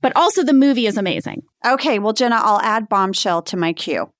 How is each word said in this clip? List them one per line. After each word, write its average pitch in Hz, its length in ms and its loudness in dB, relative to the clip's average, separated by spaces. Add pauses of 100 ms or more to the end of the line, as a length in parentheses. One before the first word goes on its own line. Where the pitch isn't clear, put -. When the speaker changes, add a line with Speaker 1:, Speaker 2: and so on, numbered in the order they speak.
Speaker 1:
But 269 120 0
also 359 300 2
the 277 80 2
movie 269 340 4
is 208 120 -2
amazing. - 440 -6 (240)
Speaker 2:
Okay, 254 320 0
well, 208 140 -2
Jenna, 233 240 0
I'll 214 240 2
add 220 280 -2
Bombshell 190 540 0
to - 140 -8
my 170 160 0
queue. 135 480 -4